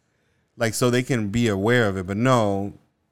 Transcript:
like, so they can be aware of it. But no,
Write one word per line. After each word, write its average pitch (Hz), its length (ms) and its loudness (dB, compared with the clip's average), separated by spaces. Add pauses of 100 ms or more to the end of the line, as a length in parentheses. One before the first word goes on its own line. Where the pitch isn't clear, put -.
(560)
like, 117 180 -2
so 123 160 2
they 123 140 2
can 113 240 -2
be 117 180 0
aware 110 420 2
of 95 80 -2
it. 92 120 -6
But 98 80 -4
no, 104 560 0 (400)